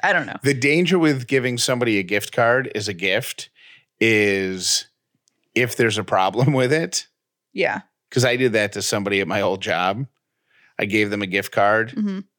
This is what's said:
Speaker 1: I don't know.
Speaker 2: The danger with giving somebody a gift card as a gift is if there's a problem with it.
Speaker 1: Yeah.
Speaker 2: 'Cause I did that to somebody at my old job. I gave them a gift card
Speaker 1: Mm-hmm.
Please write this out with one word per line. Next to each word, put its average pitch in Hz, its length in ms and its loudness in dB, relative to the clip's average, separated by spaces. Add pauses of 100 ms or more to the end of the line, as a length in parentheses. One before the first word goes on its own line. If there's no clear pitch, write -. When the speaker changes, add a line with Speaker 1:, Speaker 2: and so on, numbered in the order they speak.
Speaker 1:
I 196 80 2
don't 185 140 -2
know. 110 160 -10
Speaker 2:
The 139 120 2
danger 160 440 2
with 143 280 2
giving 127 320 0
somebody 120 400 0
a 95 40 0
gift 101 300 -4
card 123 420 2
as 104 120 -4
a 104 60 -6
gift 95 560 -2 (500)
is 98 880 2 (680)
if 120 200 0
there's 113 240 2
a 101 60 -4
problem 101 480 2
with 131 200 2
it. 165 340 -2 (460)
Speaker 1:
Yeah. 107 280 -2 (300)
Speaker 2:
'Cause 123 160 0
I 123 100 2
did 127 160 2
that 104 220 0
to 101 80 -6
somebody 101 380 -2
at 95 60 -2
my 101 140 -2
old 95 220 -2
job. 98 440 -2 (720)
I 107 60 -2
gave 104 260 0
them 104 120 -2
a 98 40 -2
gift 95 240 -4
card 110 400 2
Speaker 1:
Mm-hmm. 202 300 -4 (180)